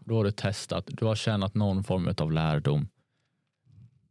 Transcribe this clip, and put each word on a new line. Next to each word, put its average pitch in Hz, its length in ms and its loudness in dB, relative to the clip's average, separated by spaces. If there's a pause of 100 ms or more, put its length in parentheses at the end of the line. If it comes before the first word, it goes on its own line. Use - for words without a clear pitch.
Då 113 100 0
har 110 80 4
du 101 80 2
testat, 92 560 -4
du - 180 -4
har 110 100 2
tjänat 101 400 0
någon 98 280 2
form 87 340 0
av 78 140 0
lärdom. 73 560 2 (1200)